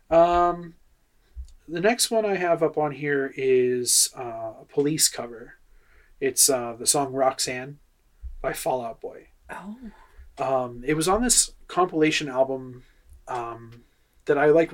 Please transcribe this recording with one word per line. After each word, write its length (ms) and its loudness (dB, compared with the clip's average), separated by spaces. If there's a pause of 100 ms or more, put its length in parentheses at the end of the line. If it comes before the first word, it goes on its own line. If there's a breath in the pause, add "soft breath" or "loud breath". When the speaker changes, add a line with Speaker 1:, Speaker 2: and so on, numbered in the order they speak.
Speaker 1:
Um, 640 4 (920)
the 140 -6
next 280 2
one 160 2
I 100 0
have 280 2
up 140 0
on 160 0
here 420 -2
is, 840 2
uh, 440 -10
a 80 -20
Police 400 0
cover. 460 -12 (680)
It's, 280 2
uh, 300 -2
the 80 -10
song 240 0
Roxanne 680 -2 (600)
by 120 -4
Fall 320 -4
Out 160 -12
Boy. 260 -14 (220)
Speaker 2:
Oh. 260 -14 (600 soft breath)
Speaker 1:
Um, 480 -2
it 80 0
was 160 -2
on 120 2
this 300 2 (160)
compilation 600 0
album, 540 -2 (440)
um, 560 -10 (420)
that 120 2
I, 140 4
like, 220 4